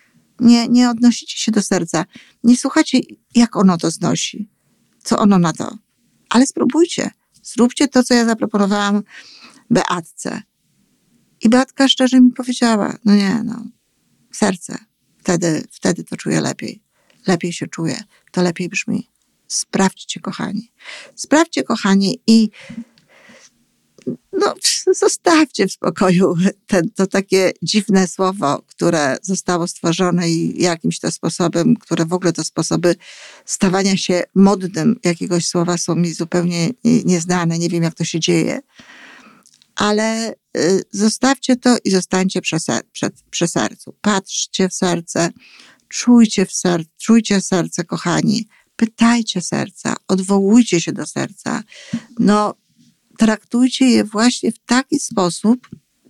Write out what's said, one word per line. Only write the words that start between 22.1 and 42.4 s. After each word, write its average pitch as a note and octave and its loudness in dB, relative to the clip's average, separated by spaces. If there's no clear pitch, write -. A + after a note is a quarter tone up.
i A3+ 6
no, G4 -2
zostawcie D#4+ 2
w F#3+ -6
spokoju F3+ 2
ten, G#3 0
to F#3+ -2
takie F#3+ 0
dziwne F#3+ 2
słowo, F#3 -2
które D#3 0
zostało F3 -4
stworzone F3 0
i E3 -2
jakimś E3+ -2
to - -6
sposobem, E3+ 0
które - -4
w E3 -4
ogóle F3+ 0
to D#3+ -8
sposoby E3 0
stawania G3 0
się F3+ -2
modnym F#3+ 2
jakiegoś F3 -2
słowa F3 -2
są E3+ -4
mi E3+ -2
zupełnie E3+ -2
nie-, D#3+ 4
nieznane. E3+ 0
Nie E3+ -2
wiem, E3+ -2
jak E3 -2
to E3+ -6
się E3 -4
dzieje. E3+ 0
Ale, A3 -2
y, E3 2
zostawcie B3 0
to B3 2
i G3 -2
zostańcie F#3 0